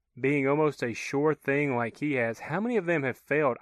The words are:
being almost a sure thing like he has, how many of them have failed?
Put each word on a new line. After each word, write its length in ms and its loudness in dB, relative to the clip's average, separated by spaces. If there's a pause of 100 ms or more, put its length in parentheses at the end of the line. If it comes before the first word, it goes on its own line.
(180)
being 280 2
almost 360 2
a 120 -4
sure 400 0
thing 420 0
like 220 -2
he 160 -2
has, 240 0
how 220 -6
many 160 -2
of 100 0
them 160 0
have 160 -4
failed? 440 0